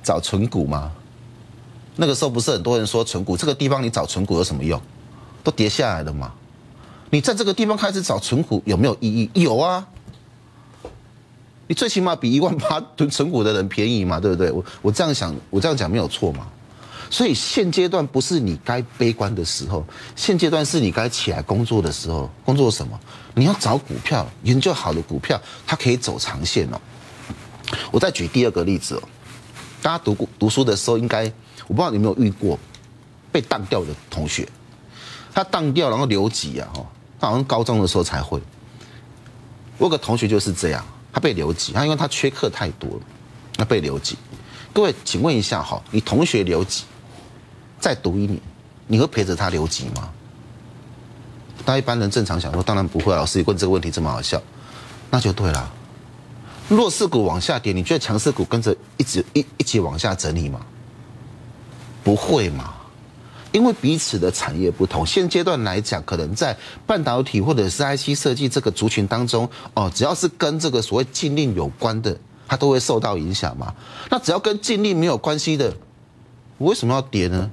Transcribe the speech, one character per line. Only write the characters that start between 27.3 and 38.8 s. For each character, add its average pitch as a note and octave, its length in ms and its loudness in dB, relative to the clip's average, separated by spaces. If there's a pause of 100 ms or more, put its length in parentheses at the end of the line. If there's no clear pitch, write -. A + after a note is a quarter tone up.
我 B2+ 100 4
再 F#3 100 4
举 - 160 -4
第 B2 200 4
二 A2 40 4
个 F2 140 0
例 F#2 140 2
子 - 160 -6
哦， - 80 -6 (800)
大 D#3+ 100 2
家 E3+ 100 -2
读 G#2 120 2
过， A2 120 -4 (120)
读 G#2+ 100 2
书 C3+ 160 4
的 A2 100 4
时 - 160 -2
候 A#2 60 4
应 A#2+ 100 0
该， A2 180 0 (420)
我 - 80 -2
不 - 0 -
知 C3 80 2
道 E3+ 80 0
你 A2 60 0
有 G2+ 40 2
没 G#2+ 80 4
有 - 80 2
遇 A2+ 140 4
过 F#2+ 280 -2 (720)
被 C#3 120 2
当 A2+ 240 -4
掉 F#2 180 0
的 D2 40 -6 (200)
同 D#2 180 -4
学， - 220 -6 (840)
他 F#3+ 100 2
当 E3 300 0
掉 D#3 160 2
然 A2 80 0
后 C#3 80 0
留 G#2+ 240 2
级 C#2+ 280 -6
啊， - 160 -8
哈， C2 120 -10 (340)
他 - 60 0
好 A2 80 2
像 C3 100 0
高 A#2+ 180 0
中 A2+ 200 2
的 F#2+ 40 4
时 F#2+ 120 0
候 F2 40 2
才 C#2 200 -4
会。 C#2 180 -6 (1400)